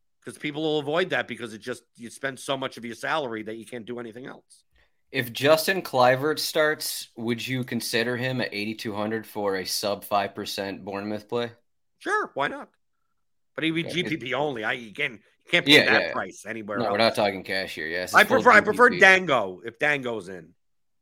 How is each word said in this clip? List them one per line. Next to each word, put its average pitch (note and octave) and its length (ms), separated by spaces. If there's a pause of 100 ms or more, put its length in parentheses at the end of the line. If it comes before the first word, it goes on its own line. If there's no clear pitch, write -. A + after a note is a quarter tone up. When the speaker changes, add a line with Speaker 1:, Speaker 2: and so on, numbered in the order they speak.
(260)
Speaker 1:
'cause B2+ 120
people D3+ 260
will D3+ 160
avoid D3+ 320
that B2 160
because A2+ 260
it A2 60
just, A#2+ 240 (120)
you A#2 140
spend C3+ 300
so C#3 180
much C3 200
of A#2 80
your A#2 100
salary C3+ 480
that A2 140
you A2 80
can't A#2 200
do A#2+ 140
anything A#2+ 260
else. - 380 (480)
Speaker 2:
If C3+ 200
Justin D#3 520
Kluivert C3 560
starts, - 760
would A#2 320
you B2+ 160
consider A#2 540
him B2+ 240
at - 100
eighty-two G#2+ 440
hundred G#2+ 320
for G2+ 300
a F#2 80
sub G2+ 380
five G2+ 300
percent G2 500
Bournemouth G#2 460
play? A#2+ 220 (480)
Speaker 1:
Sure, G4+ 340
why - 140
not? C4+ 220 (840)
But C#3+ 100
he'd D#3+ 80
be E3 120
Speaker 2:
Yeah, - 60
Speaker 1:
G E3+ 140
P D#3+ 140
P C3 140
Speaker 2:
it - 20
Speaker 1:
only. C3 300
I, A#2 100
you A#2+ 180
can't, C3+ 220
you - 380
can't F3 140
pay C#3+ 60
Speaker 2:
Yeah, C3+ 140
Speaker 1:
that - 220
Speaker 2:
yeah. D#2 60
Speaker 1:
price G2+ 340
anywhere G#2 320
Speaker 2:
No, A2 60
Speaker 1:
else. G2+ 80
Speaker 2:
we're G2+ 40
not A2 160
talking G2+ 300
cash F#2+ 320
here. D#2 100
Yes, F2 300
Speaker 1:
I F#3 60
Speaker 2:
it's G#3 60
full B3+ 100
Speaker 1:
prefer, B3 160
I G#3 80
prefer A3 280
Speaker 2:
G G3 60
P F3+ 40
P. - 20
Speaker 1:
Dango D3 640
if A2+ 140
Dango's B2 520
in F2 260 (460)